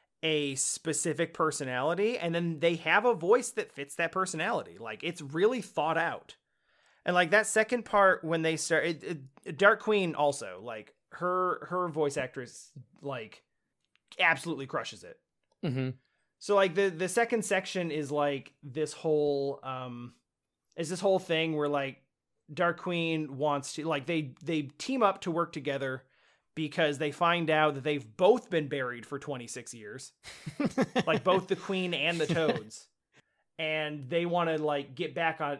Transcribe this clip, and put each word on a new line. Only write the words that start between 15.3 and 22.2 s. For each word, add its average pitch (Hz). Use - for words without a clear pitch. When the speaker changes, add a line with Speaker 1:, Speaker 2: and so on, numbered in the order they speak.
Speaker 2:
Mm-hmm. 131
Speaker 1:
So, -
like, 196
the, 196
the 175
second 226
section 185
is, 147
like, 143
this 147
whole, 147
um, 127
is 160
this 175
whole 190
thing 160
where, 147
like, 139